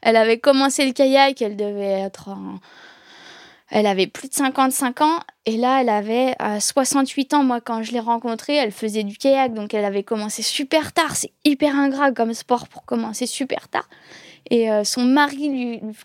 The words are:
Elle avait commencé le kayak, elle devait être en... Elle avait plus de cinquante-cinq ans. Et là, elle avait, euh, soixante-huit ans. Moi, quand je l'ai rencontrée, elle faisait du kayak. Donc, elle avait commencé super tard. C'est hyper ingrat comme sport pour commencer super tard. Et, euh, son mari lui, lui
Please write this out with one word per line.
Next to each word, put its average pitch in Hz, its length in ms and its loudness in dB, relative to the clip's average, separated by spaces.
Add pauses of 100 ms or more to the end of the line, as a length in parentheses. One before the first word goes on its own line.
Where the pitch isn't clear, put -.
Elle 226 160 2
avait 226 220 4
commencé 269 460 4
le 262 60 0
kayak, 269 500 4
elle 208 140 -4
devait 202 460 -2
être 196 280 -10
en... 190 300 -12 (1080)
Elle 214 180 2
avait 190 200 2
plus - 220 -14
de - 40 -12
cinquante-cinq 262 680 0
ans. 320 180 2 (260)
Et 220 120 -2
là, 254 240 2
elle 240 80 2
avait, 220 520 0
euh, 208 180 -4
soixante-huit 269 760 0
ans. 294 100 4
Moi, 247 180 0
quand 226 220 -6
je 220 80 -8
l'ai 240 80 -2
rencontrée, 233 560 -2
elle 254 160 0
faisait 214 320 -4
du 202 140 -8
kayak. 269 360 2
Donc, 208 200 -8
elle 208 120 0
avait 196 180 -2
commencé 214 380 -6
super 294 520 -2
tard. 320 220 0
C'est - 160 -6 (120)
hyper 294 320 2
ingrat 277 360 2
comme 226 220 -2
sport - 340 -4
pour - 180 -20
commencer 226 400 -4
super - 440 -6
tard. - 180 -4 (640)
Et, 226 220 2
euh, 208 120 2
son 247 220 -2
mari 285 440 2
lui, 247 300 -6
lui 214 260 -12